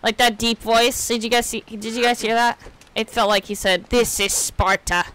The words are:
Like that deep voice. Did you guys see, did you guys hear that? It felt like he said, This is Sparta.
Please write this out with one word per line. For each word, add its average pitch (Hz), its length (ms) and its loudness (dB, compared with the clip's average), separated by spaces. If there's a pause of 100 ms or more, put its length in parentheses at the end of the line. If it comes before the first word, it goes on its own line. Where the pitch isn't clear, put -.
Like - 160 -2
that 240 200 2
deep 233 200 0
voice. 233 500 2
Did 233 160 -2
you 233 60 -4
guys 240 160 2
see, - 140 -6
did 208 240 -14
you 226 180 -4
guys 240 180 2
hear 220 140 -2
that? 233 240 0 (360)
It 220 160 -6
felt 214 180 0
like 202 180 0
he - 80 -8
said, 190 320 0
This 240 340 0
is 196 120 0
Sparta. 185 720 -2 (100)